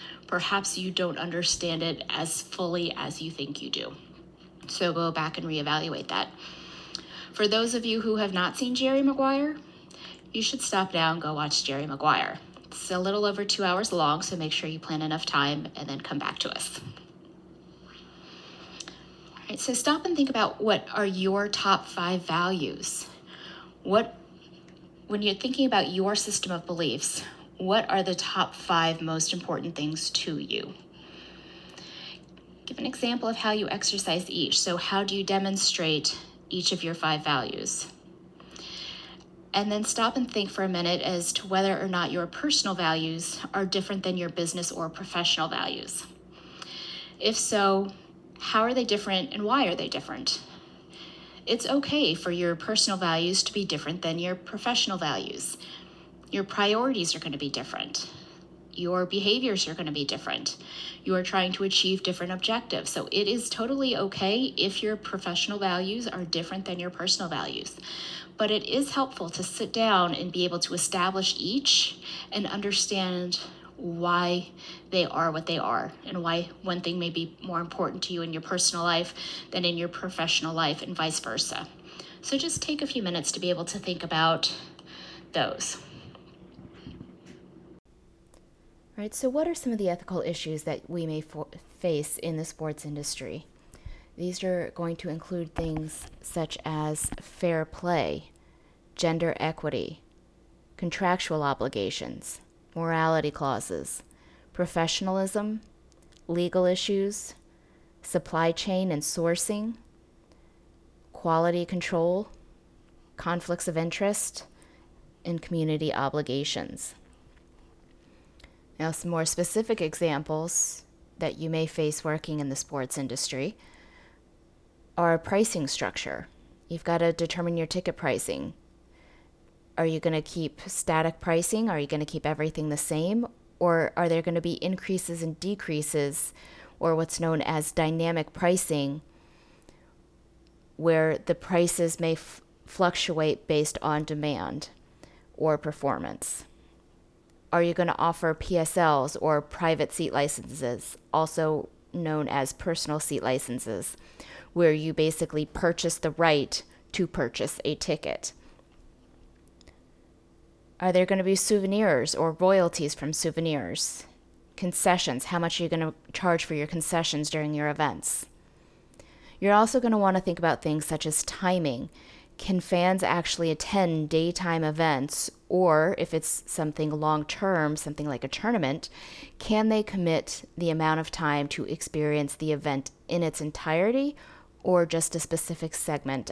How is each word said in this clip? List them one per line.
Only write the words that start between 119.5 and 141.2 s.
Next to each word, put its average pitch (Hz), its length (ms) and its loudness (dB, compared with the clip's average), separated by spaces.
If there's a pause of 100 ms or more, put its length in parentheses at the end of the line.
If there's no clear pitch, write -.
examples 156 1040 0 (340)
that 160 200 -2
you 160 120 -4
may 160 160 2
face 151 380 0
working 156 380 -2
in 139 80 -2
the 135 80 -2
sports 135 400 -4
industry 135 580 -4 (1400)
our 170 180 6
pricing 190 480 2
structure. - 640 -4 (400)
You've 165 160 -6
gotta 170 300 4
determine 170 420 -2
your 160 100 0
ticket - 300 -2
pricing. 98 580 -2 (1200)
Are 165 80 4
you 160 160 2
gonna 160 200 2
keep - 460 -6
static 165 540 0
pricing? 185 480 2
Are 165 100 0
you 143 80 -2
gonna 151 180 0
keep 156 200 -6
everything 151 420 0
the 147 80 0
same? 175 500 0 (340)
Or 165 360 4
are 170 140 2
there 165 120 4
gonna 170 200 0
be 170 200 -2
increases 180 600 -2
and 160 160 -4
decreases, 151 920 -2 (480)
or 165 140 4
what's 160 220 0
known 160 260 2
as 151 280 0
dynamic 165 640 2
pricing, 156 680 2 (1700)
where 160 420 4
the - 180 0